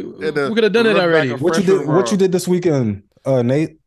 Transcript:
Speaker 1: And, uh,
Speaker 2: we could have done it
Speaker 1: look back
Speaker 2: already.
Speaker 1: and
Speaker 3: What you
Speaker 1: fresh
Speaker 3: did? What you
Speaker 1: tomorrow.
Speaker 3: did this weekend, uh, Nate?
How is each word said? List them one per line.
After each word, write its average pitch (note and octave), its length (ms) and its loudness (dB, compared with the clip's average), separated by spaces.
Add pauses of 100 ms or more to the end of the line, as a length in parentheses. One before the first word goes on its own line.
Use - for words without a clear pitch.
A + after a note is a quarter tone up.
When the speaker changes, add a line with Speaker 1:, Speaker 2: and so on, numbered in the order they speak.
Speaker 1:
And, D3+ 380 -8
uh, C#3+ 100 0
Speaker 2:
we A3 60 -4
could A3 100 2
have G3+ 80 0
done A3+ 140 2
it A3 80 2
Speaker 1:
look - 40 2
back F3+ 60 2
Speaker 2:
already. D#3+ 280 2
Speaker 1:
and B2+ 80 -8
Speaker 3:
What E3 180 0
you G3 60 0
Speaker 1:
fresh - 20 -6
Speaker 3:
did? F#3+ 100 4
What E3+ 40 -2
you C#3 60 -6
Speaker 1:
tomorrow. F#3+ 300 0
Speaker 3:
did F#3 160 2
this F3+ 160 -2
weekend, C#3+ 540 0 (240)
uh, C3 160 2
Nate? C#3 440 -2